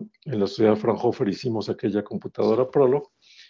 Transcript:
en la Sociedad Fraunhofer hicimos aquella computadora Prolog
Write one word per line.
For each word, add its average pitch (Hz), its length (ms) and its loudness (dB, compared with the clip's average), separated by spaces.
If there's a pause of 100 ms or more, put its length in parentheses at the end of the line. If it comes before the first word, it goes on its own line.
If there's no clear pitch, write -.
(240)
en 120 160 -4
la 98 60 0
Sociedad 107 300 4
Fraunhofer 110 520 0
hicimos 107 400 -4
aquella 101 340 -2
computadora 107 680 -2
Prolog 143 400 2 (400)